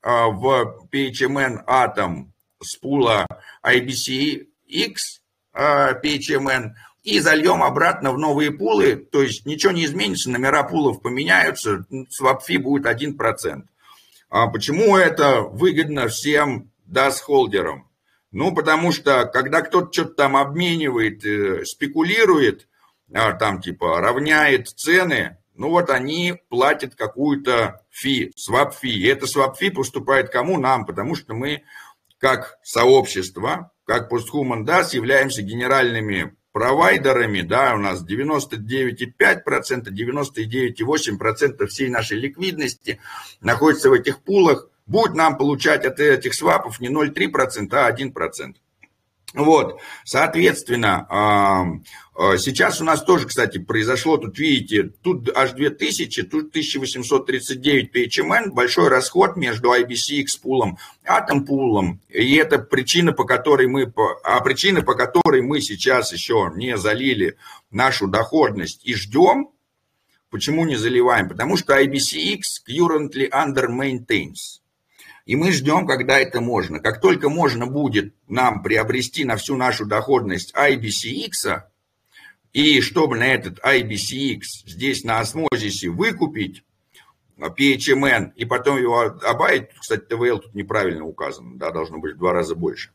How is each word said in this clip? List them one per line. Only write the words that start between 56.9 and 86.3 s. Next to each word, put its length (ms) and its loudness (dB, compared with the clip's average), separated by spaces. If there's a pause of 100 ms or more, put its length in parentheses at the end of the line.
тридцать 340 -4
девять 320 0
P 140 0
H 120 -6
M 140 0
N, 200 0
большой 360 4
расход 480 2
между 340 0
I 140 4
B 100 -8
C 220 -4
X 180 -2
пулом, 440 -2 (300)
Atom 340 2
пулом, 640 0
и 260 2
это 240 4
причина, 540 0
по 100 -2
которой 460 4
мы, 180 0
по-, 380 0
а 160 2
причина, 420 2
по 120 0
которой 480 4
мы 180 -2
сейчас 520 0
ещё 360 0
не 280 -6
залили 600 0 (340)
нашу 380 0
доходность 760 0
и 100 -4
ждём. 580 2 (800)
Почему 340 -2
не 100 -2
заливаем? 540 2
Потому 280 -2
что 180 2
I 120 6
B 140 -2
C 180 -4
X 500 -6
currently 640 0
under 380 0
maintains. 880 -6 (720)
И 100 -2
мы 160 2
ждём, 340 0
когда 320 2
это 220 0
можно. 400 -2
Как 200 -2
только 280 2
можно 380 0
будет 480 -2 (120)
нам 380 0
приобрести 600 -2
на 120 -2
всю 200 -6
нашу 300 -2
доходность 720 -2
I 180 4
B 160 -6
C 200 -6
X, 360 -8 (1080)
и 280 4
чтобы 360 0
на 120 0
этот 360 -4
I 180 4
B 140 -8
C 200 -8
X 500 -8
здесь 380 -6
на 160 0
осмозисе 680 -4
выкупить, 760 -4 (720)